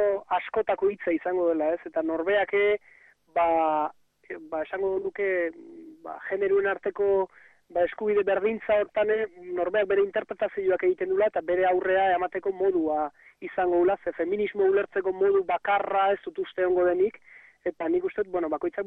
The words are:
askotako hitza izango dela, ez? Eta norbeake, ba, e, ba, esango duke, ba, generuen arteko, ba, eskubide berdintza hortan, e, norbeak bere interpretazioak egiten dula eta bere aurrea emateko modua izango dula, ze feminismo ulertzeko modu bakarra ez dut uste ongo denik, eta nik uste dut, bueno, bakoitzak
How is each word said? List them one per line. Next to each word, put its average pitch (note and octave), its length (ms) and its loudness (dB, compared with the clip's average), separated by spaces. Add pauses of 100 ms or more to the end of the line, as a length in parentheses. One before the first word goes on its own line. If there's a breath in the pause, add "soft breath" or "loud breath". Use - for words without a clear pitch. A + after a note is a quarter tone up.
(280)
askotako G3 640 0
hitza F3+ 240 -4
izango F3+ 320 -2
dela, D#3+ 240 0
ez? E3+ 160 -4
Eta D#3+ 160 -4
norbeake, F#3+ 600 0 (680 soft breath)
ba, E3+ 140 2 (800)
e, F3+ 80 -12 (160)
ba, D#3+ 140 -4
esango F#3+ 340 -2
duke, G3 280 -4 (760)
ba, D#3+ 140 -12 (100)
generuen F#4+ 400 2
arteko, G3+ 380 -2 (680 soft breath)
ba, F3 160 2
eskubide G#3 400 0
berdintza G#3 540 0
hortan, G#3+ 340 0
e, F3+ 400 -6
norbeak F#3+ 320 0
bere G3 160 4
interpretazioak G3 840 -2
egiten F#3 240 -4
dula G#3 180 2
eta F3+ 80 -2
bere F3 300 0
aurrea F#3 480 2
emateko F#3 420 -4
modua D#3 460 0 (340 soft breath)
izango F3+ 400 0
dula, F#3 240 4
ze E3+ 160 -4
feminismo G3 480 0
ulertzeko F#3+ 480 0
modu G3 320 4
bakarra G3 640 0
ez G3 140 -2
dut F#3 180 -6
uste F#3 240 -2
ongo F3+ 160 2
denik, F3+ 320 2 (480 loud breath)
eta - 240 -4
nik E4+ 160 0
uste G#3+ 220 -4
dut, F#3 100 -10
bueno, E3 160 -2
bakoitzak F3 340 -4